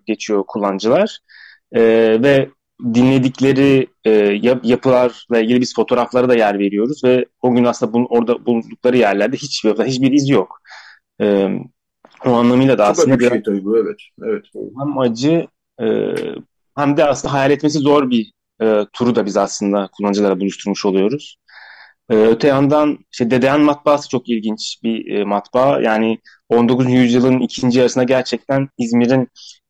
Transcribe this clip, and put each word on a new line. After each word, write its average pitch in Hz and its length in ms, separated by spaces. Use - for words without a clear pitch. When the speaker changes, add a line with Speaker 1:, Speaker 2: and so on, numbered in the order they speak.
Speaker 1:
geçiyor 104 400
kullanıcılar. 107 720
E, 117 100
ve 139 280
dinledikleri, 131 920
e, 113 60
yap-, 120 220
yapılarla 123 760
ilgili 120 200
biz 123 140
fotoğraflara 120 540
da 127 60
yer 104 240
veriyoruz 101 460
ve 127 220
o 127 120
gün 123 100
aslında 120 280
bun-, 120 160
orada 117 380
bulundukları 120 500
yerlerde 107 400
hiçbir - 320
yapıdan 110 200
hiçbir 131 240
iz 139 160
yok. 107 320
E, 101 280
o 131 60
anlamıyla 123 460
da 104 80
Speaker 2:
Çok 104 40
Speaker 1:
aslında 135 240
Speaker 2:
acı 120 60
bir 123 40
Speaker 1:
biraz 120 80
Speaker 2:
şey 107 100
tabii 101 220
bu, 107 140
evet, - 180
evet. 107 200
Speaker 1:
hem 139 200
acı, 131 480
e, 113 60
hem 143 200
de 156 80
aslında 139 300
hayal 139 160
etmesi 147 280
zor 143 320
bir, 113 220
e, 107 300
turu 120 220
da 104 120
biz 101 100
aslında 101 560
kullanıcılara 101 480
buluşturmuş 98 460
oluyoruz. 101 500
E, 113 60
öte 113 320
yandan 143 500
işte 117 180
Dedeyan 135 300
Matbaası 147 480
çok 123 200
ilginç 110 540
bir, 113 320
e, 101 100
matbaa. 127 560
Yani 113 380
on 117 200
dokuzuncu 127 280
yüzyılın 127 440
ikinci 123 380
yarısında 127 260
gerçekten 131 640
İzmir'in 120 500